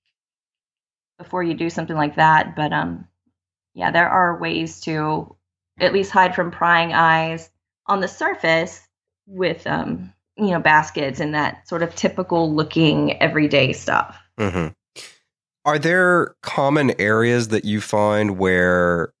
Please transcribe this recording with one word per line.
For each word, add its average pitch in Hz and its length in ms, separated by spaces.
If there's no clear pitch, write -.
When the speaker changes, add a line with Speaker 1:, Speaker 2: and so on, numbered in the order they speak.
Speaker 1:
before 180 260
you 165 100
do 165 160
something 165 280
like 147 180
that. 156 400
But, 151 180
um, 165 340
yeah, 180 180
there 170 180
are 175 300
ways 165 420
to 156 540
at 180 140
least 190 180
hide 185 240
from 175 160
prying 170 420
eyes 160 560
on 196 120
the 185 80
surface 175 800
with, 185 400
um, 180 460
you 202 140
know, 170 80
baskets 151 600
and 151 160
that - 320
sort 170 160
of 165 120
typical 170 580
looking 151 680
everyday 147 520
stuff. - 440
Speaker 2:
Mm-hmm. 90 280
Are 151 140
there 175 640
common 139 580
areas 113 460
that 107 180
you 104 160
find 104 560
where, 90 840